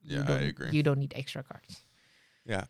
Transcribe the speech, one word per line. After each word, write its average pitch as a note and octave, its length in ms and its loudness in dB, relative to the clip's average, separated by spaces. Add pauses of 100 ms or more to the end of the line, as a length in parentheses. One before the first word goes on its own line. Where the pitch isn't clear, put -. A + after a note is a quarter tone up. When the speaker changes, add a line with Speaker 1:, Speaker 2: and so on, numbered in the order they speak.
Speaker 1:
You - 140 -4
Speaker 2:
Yeah, C#3+ 60 0
I - 40 2
Speaker 1:
don't, C#3+ 160 4
Speaker 2:
agree. - 280 -2
Speaker 1:
you D3+ 120 4
don't C#3+ 160 4
need C3+ 160 -2
extra C#3 280 -8
cards. - 400 -16 (600)
Speaker 2:
Yeah. G2+ 240 -2